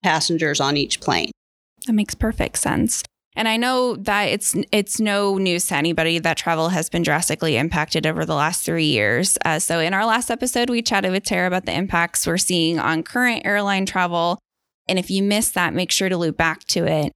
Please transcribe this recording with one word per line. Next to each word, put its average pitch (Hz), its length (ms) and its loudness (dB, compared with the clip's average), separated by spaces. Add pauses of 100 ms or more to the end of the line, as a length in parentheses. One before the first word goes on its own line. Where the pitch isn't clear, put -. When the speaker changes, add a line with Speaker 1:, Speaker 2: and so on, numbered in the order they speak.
Speaker 1:
passengers 160 600 0
on 143 160 2
each - 240 -2
plane. - 300 0 (560)
Speaker 2:
That 240 60 0
makes 208 220 0
perfect - 440 -4
sense. - 440 -2 (320)
And 226 120 -2
I 220 100 0
know 254 380 0
that 202 300 0
it's, 180 300 0 (160)
it's 208 280 0
no 202 400 2
news 175 260 2
to 175 100 -2
anybody 165 440 2
that 160 180 0
travel 165 320 0
has 160 180 0
been 170 140 0
drastically 156 560 0
impacted 156 480 0
over 160 220 0
the 160 80 0
last 151 280 0
three 165 220 0
years. 120 580 2
Uh, 160 140 0
so 170 220 0
in 160 120 0
our 196 140 0
last 233 240 0
episode, 240 400 0
we 233 140 0
chatted 196 280 0
with 190 120 -2
Tara 180 240 0
about 185 180 -2
the 87 80 -4
impacts 175 540 0
we're 190 100 0
seeing 170 400 2
on 160 240 0
current 240 420 0
airline 202 440 0
travel. 175 500 0 (500)
And 185 120 2
if 180 100 -6
you 190 140 2
missed 208 320 0
that, 175 180 0
make 180 180 -2
sure 190 180 0
to 185 80 0
loop 165 200 -2
back 165 280 -2
to 170 200 -2
it. 156 300 0